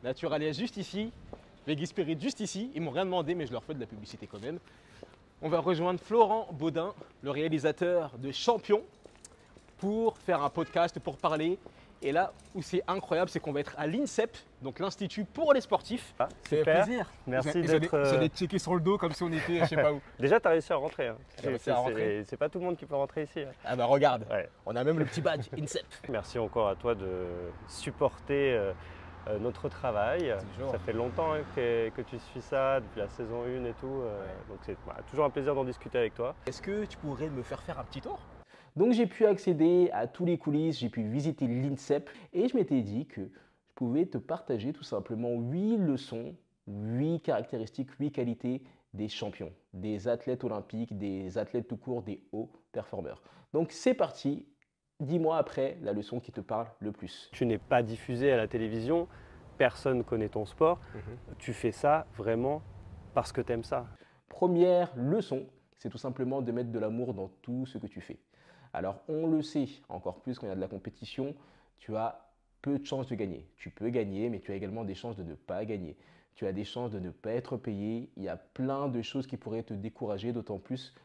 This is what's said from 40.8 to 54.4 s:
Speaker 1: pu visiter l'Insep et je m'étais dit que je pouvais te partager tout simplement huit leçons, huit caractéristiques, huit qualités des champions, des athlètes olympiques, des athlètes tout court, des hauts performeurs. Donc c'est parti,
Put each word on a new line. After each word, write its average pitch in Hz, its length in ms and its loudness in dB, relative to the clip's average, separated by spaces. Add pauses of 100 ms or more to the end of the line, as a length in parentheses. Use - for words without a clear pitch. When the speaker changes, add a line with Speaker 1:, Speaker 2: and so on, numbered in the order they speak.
Speaker 1:
pu 117 120 -2
visiter 135 460 0
l'Insep 143 600 0 (240)
et 190 140 4
je 254 100 0
m'étais 147 260 4
dit 107 220 -2
que - 180 -10
je - 520 -16
pouvais 131 320 2
te 156 100 -6
partager 135 560 -4
tout - 120 -10
simplement 113 560 -2
huit 180 360 0
leçons, 139 600 -2 (320)
huit 120 520 -2
caractéristiques, 120 800 -4
huit 143 140 -2
qualités 123 500 -2 (320)
des 107 140 -4
champions, 95 440 -8 (220)
des 104 320 -4
athlètes 120 380 -2
olympiques, 110 520 -4
des 95 400 -4
athlètes 113 300 -2
tout 117 100 -6
court, 120 260 -4
des 98 280 -8
hauts 113 180 -6 (220)
performeurs. 98 520 -8 (300)
Donc 160 200 2
c'est - 200 4
parti, 156 540 0 (540)